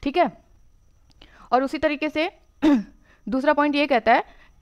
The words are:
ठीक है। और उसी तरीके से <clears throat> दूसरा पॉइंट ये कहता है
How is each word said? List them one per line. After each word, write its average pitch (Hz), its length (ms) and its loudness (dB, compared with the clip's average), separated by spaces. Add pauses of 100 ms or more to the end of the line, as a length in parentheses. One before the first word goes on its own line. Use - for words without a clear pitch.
ठीक 285 140 -4
है। 302 140 0 (1200)
और 254 120 2
उसी 277 160 -6
तरीके 302 300 -2
से 311 200 -4 (340)
<clears throat> - 20 -2 (600)
दूसरा 262 260 -2
पॉइंट 294 220 0
ये 285 120 0
कहता 233 260 2
है 320 100 2 (380)